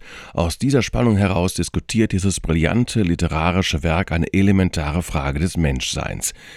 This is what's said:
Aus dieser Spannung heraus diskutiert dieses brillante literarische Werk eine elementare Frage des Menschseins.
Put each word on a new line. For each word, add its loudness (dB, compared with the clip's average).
Aus -2
dieser 2
Spannung 2
heraus 2
diskutiert -2
dieses 0
brillante 0
literarische 0
Werk 0
eine 0
elementare 2
Frage -4
des -2
Menschseins. -4